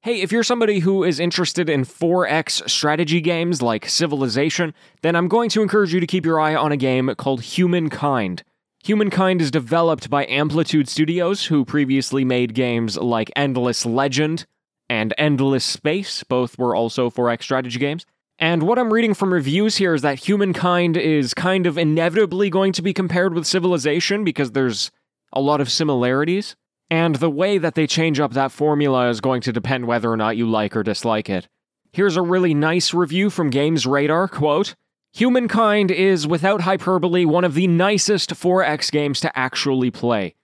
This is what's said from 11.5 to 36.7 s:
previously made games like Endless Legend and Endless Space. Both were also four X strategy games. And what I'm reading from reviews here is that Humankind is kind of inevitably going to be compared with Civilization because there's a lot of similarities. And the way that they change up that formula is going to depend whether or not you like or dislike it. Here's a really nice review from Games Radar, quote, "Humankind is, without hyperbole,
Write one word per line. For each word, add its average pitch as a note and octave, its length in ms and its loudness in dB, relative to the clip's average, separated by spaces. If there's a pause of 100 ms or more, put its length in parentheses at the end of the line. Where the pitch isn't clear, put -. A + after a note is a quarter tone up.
previously C3+ 580 0
made B2 300 0
games A#2 420 -2
like A2+ 400 -2
Endless B2 500 -2
Legend C#3 600 -2 (440)
and A2 280 -2
Endless C3+ 480 2
Space. - 580 -4
Both B2+ 340 -2
were A#2+ 200 0
also A#2 320 0
four A#2+ 200 0
X A#2 140 -4
strategy B2+ 340 -4
games. C#3+ 280 -4 (340)
And D#3+ 240 2
what A#3 160 2
I'm A3+ 140 0
reading A3+ 200 2
from F#3 200 0
reviews F3+ 420 2
here F#3 180 2
is C#3 100 0
that C#3 160 0
Humankind F3+ 760 0
is D3 380 0
kind F#3 340 0
of D3+ 100 -2
inevitably E3+ 720 2
going F#3+ 220 2
to F3+ 100 -4
be F#3 120 -2
compared F3+ 400 0
with E3 120 -2
Civilization F3 760 0
because C#3 300 -2
there's B2 380 -2 (420)
a C3+ 80 -2
lot C#3+ 180 2
of C3 100 -2
similarities. D3 840 0 (360)
And E3 260 2
the D#3+ 120 0
way F#3 300 0
that E3 160 -2
they D#3 100 2
change D#3+ 340 0
up C#3 140 0
that C3+ 180 0
formula C#3+ 580 2
is A2+ 120 -2
going B2+ 200 0
to B2 120 -4
depend A#2+ 320 -2
whether A#2 260 0
or A2+ 60 0
not A2 200 0
you A#2 120 0
like G#2+ 260 0
or A2 60 0
dislike G#2+ 480 -2
it. G2 180 -4 (440)
Here's F3+ 260 0
a F3+ 60 0
really F3 320 2
nice D#3+ 400 0
review F3+ 340 0
from D#3 220 -2
Games C#3+ 340 0
Radar, D3 420 0
quote, D3+ 460 0 (400)
"Humankind A3 800 2
is, F3+ 340 2
without F3 360 0
hyperbole, F3+ 640 0